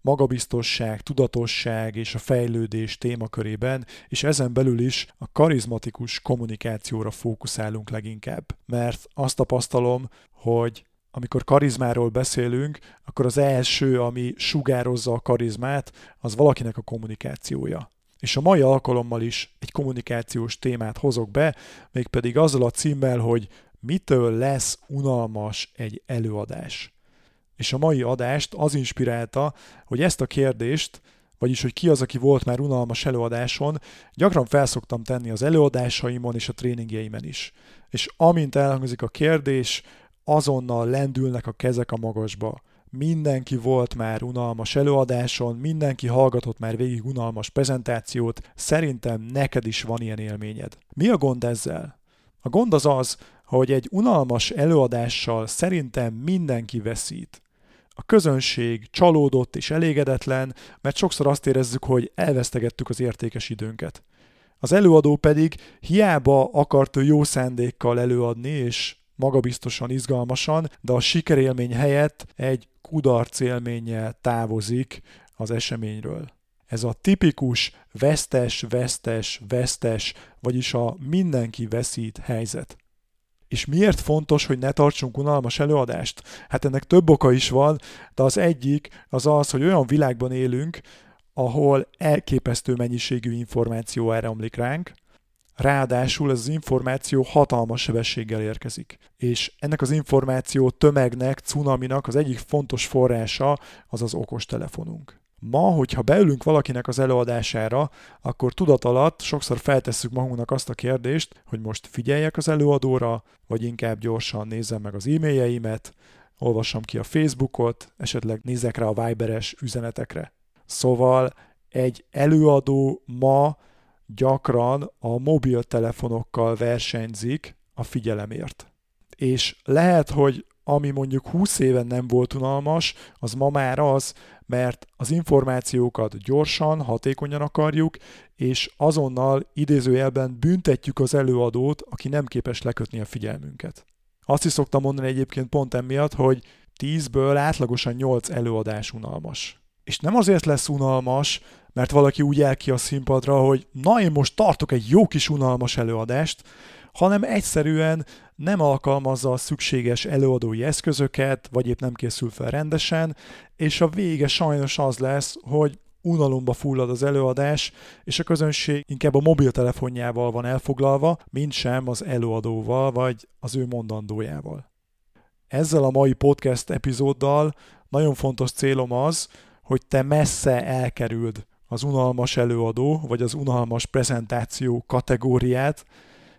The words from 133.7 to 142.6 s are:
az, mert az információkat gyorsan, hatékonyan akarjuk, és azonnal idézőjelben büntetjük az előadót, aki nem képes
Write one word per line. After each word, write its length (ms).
az, 360
mert 400
az 140
információkat 1080
gyorsan, 640
hatékonyan 580
akarjuk, 560
és 400
azonnal 760
idézőjelben 880
büntetjük 580
az 160
előadót, 760
aki 180
nem 160
képes 380